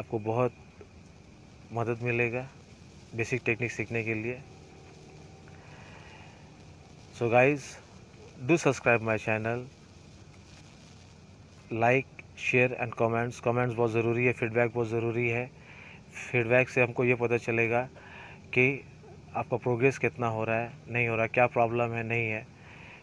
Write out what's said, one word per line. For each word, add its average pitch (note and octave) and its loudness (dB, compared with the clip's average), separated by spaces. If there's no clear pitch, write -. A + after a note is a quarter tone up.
आपको A2 -6
बहुत A#2 0
मदद A2+ -2
मिलेगा A#2+ -2
basic A#2 -2
टेक्निक A#2 0
सीखने A2+ -6
के A2+ -4
लिए। A#2 -6
So A#2+ 0
guys, C3 4
do C3 2
subscribe A#2+ 2
my A2+ 0
channel, A2+ -2
like, A#2+ 2
share B2+ 2
and A#2+ -6
comments। A#2 0
Comments B2 0
बहुत A#2 2
ज़रूरी A#2 2
है, B2 4
feedback A#2 0
बहुत A#2+ -2
ज़रूरी A#2 -2
है। A#2+ -2
Feedback B2 4
से B2+ 2
हमको B2 0
ये B2 4
पता A#2 0
चलेगा A#2 0
कि B2 6
आपका A#2+ -2
progress B2+ 2
कितना A#2 -2
हो A2 -2
रहा A2+ 0
है, A#2 -4
नहीं A#2+ 0
हो A2+ -2
रहा, A2+ 0
क्या B2 4
problem A#2 2
है, A#2 -4
नहीं A#2 -2
है, G#2+ -6